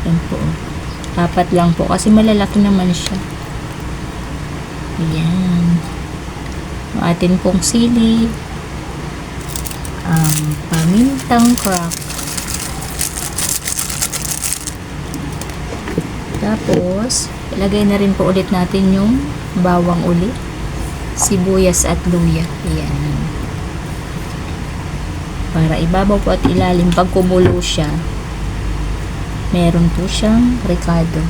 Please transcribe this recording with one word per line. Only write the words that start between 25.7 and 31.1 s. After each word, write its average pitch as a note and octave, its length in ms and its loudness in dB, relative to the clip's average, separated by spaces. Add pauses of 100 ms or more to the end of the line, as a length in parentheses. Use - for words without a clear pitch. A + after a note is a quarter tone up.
ibabaw F#3+ 400 4
po F#3+ 160 2
at F3+ 160 0
ilalim, F3+ 400 4
pag F3+ 240 4
kumulo F3+ 480 4
siya, - 240 0 (1700)
meron E3+ 400 4
po F#3 160 0
siyang A#3+ 560 4
ricado. E3 640 2